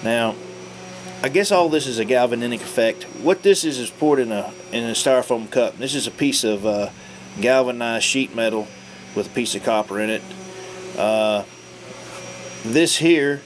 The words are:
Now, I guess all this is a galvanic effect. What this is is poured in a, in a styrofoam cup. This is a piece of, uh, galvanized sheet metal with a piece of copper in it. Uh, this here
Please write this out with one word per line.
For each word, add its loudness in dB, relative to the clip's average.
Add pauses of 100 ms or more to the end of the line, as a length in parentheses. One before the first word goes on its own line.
Now, 2 (880)
I -2
guess 2
all 6
this 4
is -2
a 2
galvanic 2
effect. 0 (180)
What 2
this 6
is -2
is -6
poured 4
in 0
a, -4 (200)
in -4
a -4
styrofoam 2
cup. 2
This -6
is -4
a -8
piece 0
of, 0
uh, 0 (500)
galvanized 2
sheet -2
metal -2 (460)
with -2
a -14
piece -4
of -6
copper 0
in -2
it. -4 (760)
Uh, 2 (1200)
this 2
here 4